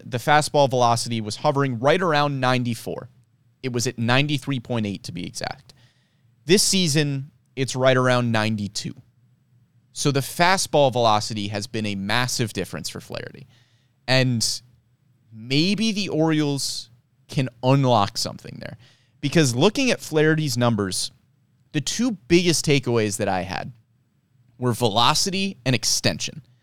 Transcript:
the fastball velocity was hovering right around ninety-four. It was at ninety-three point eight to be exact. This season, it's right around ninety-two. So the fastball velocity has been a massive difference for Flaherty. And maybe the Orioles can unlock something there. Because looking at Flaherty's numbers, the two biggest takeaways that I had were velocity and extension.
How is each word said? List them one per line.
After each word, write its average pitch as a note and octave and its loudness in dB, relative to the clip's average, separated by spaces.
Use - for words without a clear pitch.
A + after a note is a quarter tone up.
the A#2 -8
fastball D3 4
velocity A#2 2
was G#2 -8
hovering C#3 -2
right D3+ 4
around D3 0
ninety-four. B2 -2
It C3 -6
was A#2+ -2
at B2 -6
ninety-three C3+ 0
point A2+ -4
eight F#2+ -6
to - -14
be F2+ -10
exact. - -12
This F#3+ 4
season, D3 0
it's C3 -4
right B2+ 4
around B2 2
ninety-two. G#2+ -2
So - -2
the C3+ 0
fastball D#3+ 2
velocity G#2+ 0
has G#2 -6
been A2 -6
a G2+ -4
massive A2+ -2
difference E2+ -8
for - -12
Flaherty. - -14
And B2+ 0
maybe E3 0
the G3 -4
Orioles D3+ 0
can C3 -2
unlock B2+ 4
something - -8
there. - -14
Because D3 2
looking G#3+ 2
at - -2
Flaherty's D#3 0
numbers, G#2+ 0
the D3+ -2
two A#3+ -2
biggest E3+ 2
takeaways A#2 2
that G#2 0
I F#2 0
had F2+ -8
were B2 -2
velocity D3+ 2
and B2+ 2
extension. - -2